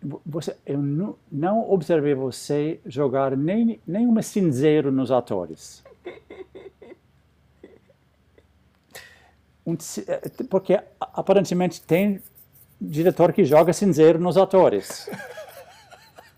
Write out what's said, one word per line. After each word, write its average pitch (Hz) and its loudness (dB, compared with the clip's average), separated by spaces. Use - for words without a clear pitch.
vo-, 139 -10
você, 151 -8
eu 143 -4
nu-, 151 -4
não 190 -2
observei 151 2
você 143 -4
jogar 135 -2
nem, 214 0
nem 208 -2
uma 226 2
cinzeiro 151 0
nos 131 -2
atores." 92 -4
Um 165 -6
ci-, - -12
é, 170 -6
porque 190 0
a-, - 0
aparentemente 180 0
tem 190 0
diretor 165 2
que 196 4
joga 156 6
cinzeiro 160 4
nos 175 -2
atores. 175 2